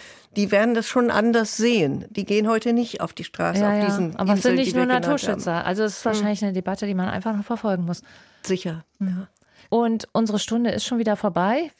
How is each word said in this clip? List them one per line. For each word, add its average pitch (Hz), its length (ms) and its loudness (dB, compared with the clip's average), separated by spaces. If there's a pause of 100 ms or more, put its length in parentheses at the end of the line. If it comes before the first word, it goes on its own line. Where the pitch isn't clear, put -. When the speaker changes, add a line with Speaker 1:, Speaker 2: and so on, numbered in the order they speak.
(360)
Speaker 1:
die 202 160 2
werden 220 220 4
das 226 120 0
schon 240 240 2
anders 226 460 2
sehen. 214 540 2
Die 202 140 -6
gehen 208 240 2
heute 226 240 0
nicht 233 280 -2
auf 170 120 -4
die 165 120 -12
Straße, 175 380 0
Speaker 2:
Ja, 208 80 4
Speaker 1:
auf 208 80 2
Speaker 2:
ja. 208 80 2
Speaker 1:
diesen 190 280 0
Speaker 2:
Aber 196 200 2
es 190 80 2
sind 247 100 4
Speaker 1:
Inseln, - 20 4
Speaker 2:
nicht 262 160 2
Speaker 1:
die 247 60 -2
Speaker 2:
nur 254 60 2
Speaker 1:
wir 254 40 2
genannt 254 200 0
haben. 285 80 2
Speaker 2:
Naturschützer. 190 520 -2
Also 190 160 -2
es 214 140 -2
ist - 80 -10
Speaker 1:
Hm. 226 80 2
Speaker 2:
wahrscheinlich 208 320 0
eine 202 80 0
Debatte, 190 340 -4
die 202 80 -2
man 185 140 -2
einfach 214 280 -4
noch 202 80 -2
verfolgen 202 420 -2
muss. 175 160 -6 (420)
Speaker 1:
Sicher, 175 400 -4 (160)
Speaker 2:
Hm. 190 80 -2
Speaker 1:
ja. 185 200 -6 (400)
Speaker 2:
Und 226 440 0
unsere 214 260 0
Stunde 226 320 0
ist 208 140 -4
schon 240 140 -2
wieder 208 180 0
vorbei. 214 640 0